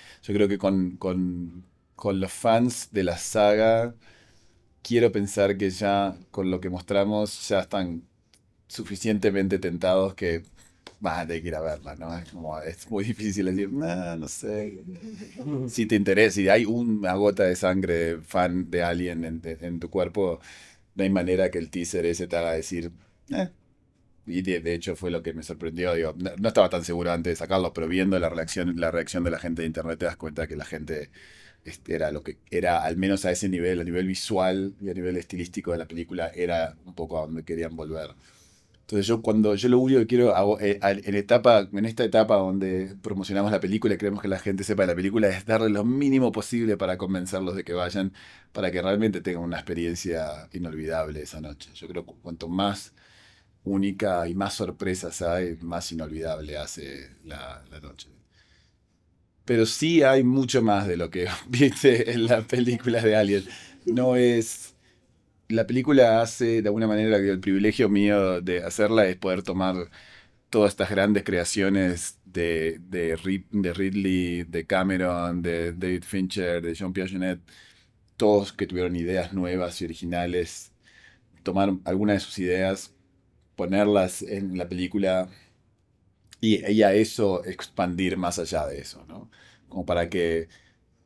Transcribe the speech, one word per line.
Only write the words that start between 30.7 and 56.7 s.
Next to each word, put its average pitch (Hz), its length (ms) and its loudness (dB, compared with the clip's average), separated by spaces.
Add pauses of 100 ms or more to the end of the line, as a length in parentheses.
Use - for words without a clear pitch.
este, - 300 -10
era 78 180 -2
lo 73 100 -8
que - 160 -14 (120)
era, 87 340 2
al 82 120 -2
menos 95 280 0
a 90 80 2
ese 95 160 -2
nivel, 90 320 0
a 82 40 -4
nivel 90 220 -2
visual 95 720 -2
y 101 100 -8
a 87 40 -6
nivel 90 220 -4
estilístico 87 560 -8
de 85 60 -4
la 80 100 -8
película, 82 400 -8
era 82 560 -2
un 90 100 -20
poco 82 240 -8
a 78 40 -2
donde 80 220 -8
querían 82 320 -6
volver. 78 340 -8 (720)
Entonces 101 240 -2
yo 113 160 2
cuando, 107 320 4
yo 107 140 2
lo 123 100 8
único 131 220 6
que 110 80 2
quiero, 120 280 4
hago, 101 240 2
eh, 101 220 0
al, 98 240 2
en 101 80 -2
etapa, 107 580 6
en 101 140 -2
esta 113 180 -2
etapa 110 320 4
donde 95 640 0
promocionamos 101 500 -2
la 98 80 2
película 107 340 0
y 87 40 -4
queremos 101 240 -2
que 104 60 -4
la 95 120 -2
gente 98 240 -4
sepa 98 180 2
de 92 60 2
la 85 80 0
película, 98 320 2
es 95 180 -4
darle 110 240 2
lo 104 140 0
mínimo 131 480 2
posible 110 440 -2
para 92 220 -2
convencerlos 92 580 -4
de 95 80 -6
que 87 80 -8
vayan, 90 400 -2 (400)
para 92 200 -2
que 90 100 -2
realmente 101 380 2
tengan 85 240 -4
una 87 140 -4
experiencia 82 920 -6
inolvidable 78 720 -6
esa 78 180 -14
noche. 76 340 -16
Yo - 140 -18
creo 87 160 -10
que - 180 -20
cuanto 85 260 -12
más 98 440 -2 (720)
única 98 640 0
y 85 60 -4
más 98 200 -4
sorpresas 90 680 -6
hay, 87 400 -2
más 85 300 -8
inolvidable 78 640 -8
hace 69 640 -14